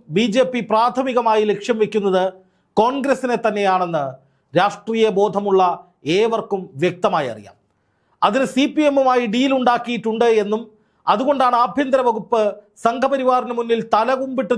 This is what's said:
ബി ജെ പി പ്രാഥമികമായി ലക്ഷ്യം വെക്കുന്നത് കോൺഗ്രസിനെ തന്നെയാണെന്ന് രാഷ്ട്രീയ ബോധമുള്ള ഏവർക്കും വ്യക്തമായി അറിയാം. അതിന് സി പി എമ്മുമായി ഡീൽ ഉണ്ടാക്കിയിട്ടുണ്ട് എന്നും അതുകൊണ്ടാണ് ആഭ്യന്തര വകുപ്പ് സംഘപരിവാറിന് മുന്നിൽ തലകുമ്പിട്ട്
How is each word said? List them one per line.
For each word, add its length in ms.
ബി 80
ജെ 160
പി 100
പ്രാഥമികമായി 800
ലക്ഷ്യം 320
വെക്കുന്നത് 420
കോൺഗ്രസിനെ 640
തന്നെയാണെന്ന് 580
രാഷ്ട്രീയ 480
ബോധമുള്ള 440
ഏവർക്കും 420
വ്യക്തമായി 520
അറിയാം. 220
അതിന് 280
സി 200
പി 160
എമ്മുമായി 340
ഡീൽ 240
ഉണ്ടാക്കിയിട്ടുണ്ട് 680
എന്നും 200
അതുകൊണ്ടാണ് 500
ആഭ്യന്തര 440
വകുപ്പ് 340
സംഘപരിവാറിന് 760
മുന്നിൽ 220
തലകുമ്പിട്ട് 600